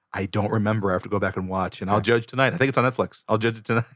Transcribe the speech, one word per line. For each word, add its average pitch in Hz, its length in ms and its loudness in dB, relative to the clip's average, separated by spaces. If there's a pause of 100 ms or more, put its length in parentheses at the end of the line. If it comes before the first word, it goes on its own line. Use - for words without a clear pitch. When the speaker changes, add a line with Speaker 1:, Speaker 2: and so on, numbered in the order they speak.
(120)
Speaker 1:
I 101 140 -4
don't 104 240 -2
remember. 107 400 0
I 90 40 2
have 90 80 0
to - 80 -10
go 101 80 0
back 95 180 -2
and 92 120 -4
watch, 92 340 -4
and 95 80 -2
I'll 104 80 4
Speaker 2:
Okay. 101 80 -2
Speaker 1:
judge 117 200 2
tonight. 127 280 0
I - 20 -6
think 135 140 2
it's 131 80 0
on 123 60 4
Netflix. 123 440 -2
I'll 107 100 2
judge 113 200 0
it 107 60 -20
tonight. 117 200 0 (120)